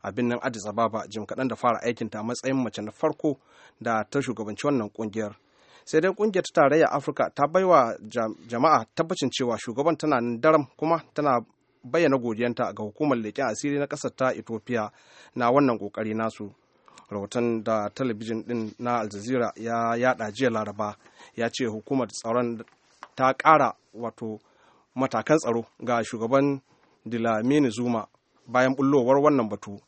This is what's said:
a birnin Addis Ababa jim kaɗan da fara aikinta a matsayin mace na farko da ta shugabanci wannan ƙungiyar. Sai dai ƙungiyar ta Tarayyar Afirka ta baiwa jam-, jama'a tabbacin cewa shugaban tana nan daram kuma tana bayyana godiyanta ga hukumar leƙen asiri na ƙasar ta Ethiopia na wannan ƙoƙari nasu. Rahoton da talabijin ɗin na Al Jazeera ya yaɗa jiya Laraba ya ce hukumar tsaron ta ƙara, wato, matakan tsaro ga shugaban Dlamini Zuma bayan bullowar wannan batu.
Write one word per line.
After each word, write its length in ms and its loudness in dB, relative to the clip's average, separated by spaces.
a 80 -6
birnin 300 -2
Addis 260 -6
Ababa 400 -2
jim 180 -8
kaɗan 220 -4
da 80 -4
fara 280 0
aikinta 360 -4
a 40 -6
matsayin 400 -4
mace 180 -6
na 100 -10
farko 460 -2
da 220 0
ta 180 -2
shugabanci 460 -6
wannan 240 0
ƙungiyar. 440 -6
Sai 160 2
dai 100 2
ƙungiyar 320 0
ta 180 2
Tarayyar 300 6
Afirka 420 -2
ta 140 0
baiwa 480 4
jam-, 260 -4
jama'a 380 2
tabbacin 360 -2
cewa 260 -2
shugaban 400 0
tana 240 0
nan 200 -4
daram 260 4
kuma 240 0
tana 260 2
bayyana 340 2
godiyanta 560 -2
ga 100 -8
hukumar 340 0
leƙen 300 -4
asiri 320 -2
na 80 0
ƙasar 280 -6
ta 180 0
Ethiopia 580 -6
na 160 2
wannan 280 4
ƙoƙari 340 -6
nasu. 380 -6
Rahoton 540 -2
da 260 -2
talabijin 560 -6
ɗin 340 -6
na 200 -2
Al 100 -4
Jazeera 460 -2
ya 400 -2
yaɗa 360 0
jiya 180 0
Laraba 460 -4
ya 140 -2
ce 160 -4
hukumar 420 -4
tsaron 560 -2
ta 180 4
ƙara, 400 6
wato, 460 -10
matakan 420 2
tsaro 280 0
ga 200 0
shugaban 580 0
Dlamini 680 2
Zuma 360 -4
bayan 280 4
bullowar 440 4
wannan 300 4
batu. 380 -10